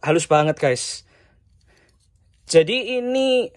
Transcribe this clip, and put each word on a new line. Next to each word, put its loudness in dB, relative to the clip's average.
halus 0
banget, 2
guys. -4
Jadi 2
ini -2